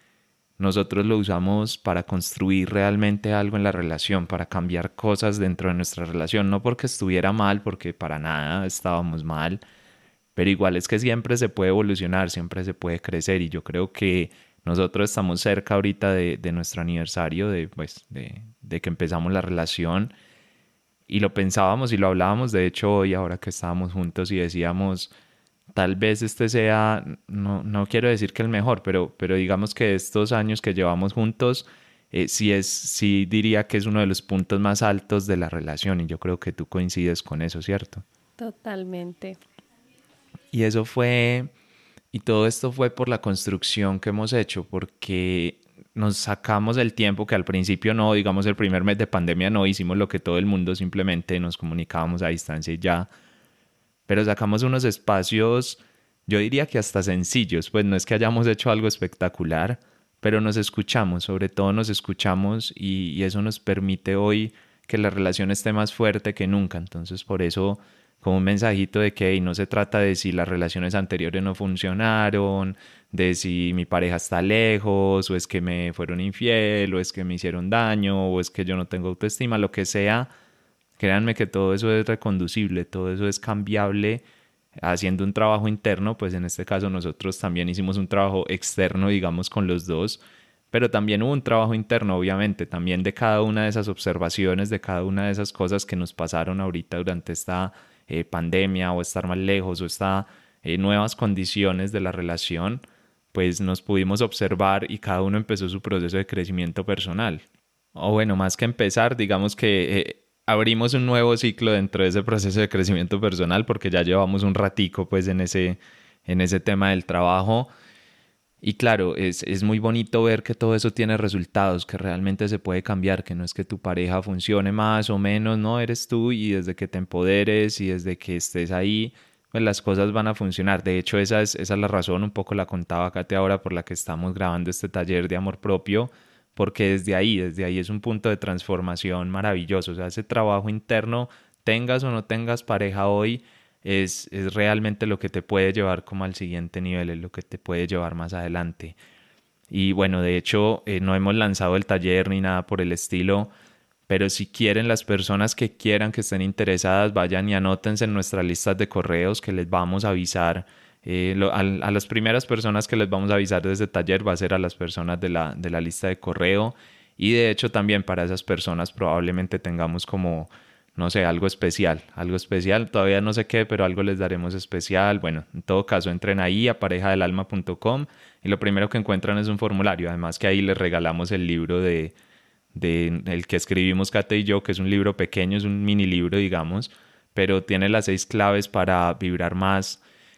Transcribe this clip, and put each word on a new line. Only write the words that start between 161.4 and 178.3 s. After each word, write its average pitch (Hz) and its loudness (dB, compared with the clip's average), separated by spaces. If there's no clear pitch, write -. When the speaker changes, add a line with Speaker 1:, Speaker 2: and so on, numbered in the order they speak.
Speaker 1:
a, - 0
a 98 0
las 101 0
primeras 113 0
personas 110 0
que - -2
les 107 2
vamos 98 0
a - 4
avisar 98 2
de 95 0
este 101 0
taller 95 0
va 98 2
a 87 0
ser 92 0
a 92 2
las 90 -2
personas 87 -4
de 90 -2
la, 80 -2
de 87 -6
la 85 -2
lista 85 -4
de 92 -2
correo. 95 0
Y 104 2
de 117 4
hecho 107 -2
también 101 2
para 90 -2
esas 90 -4
personas 85 -2
probablemente 90 0
tengamos 85 -4
como, 85 -4
no 87 -2
sé, 95 2
algo 85 0
especial, 87 0
algo 90 -4
especial. 95 0
Todavía 98 2
no 107 0
sé 110 -2
qué, 113 0
pero 98 0
algo 92 0
les 98 0
daremos 90 -2
especial. 95 0
Bueno, 80 -4
en 85 -10
todo 98 0
caso, 87 0
entren 98 0
ahí 98 2
a 113 0
pareja 92 0
del 95 4
alma 92 0
punto 90 -4
com 135 -2